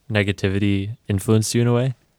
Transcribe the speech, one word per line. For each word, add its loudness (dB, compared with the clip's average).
negativity 0
influenced 0
you 2
in 2
a 2
way? 0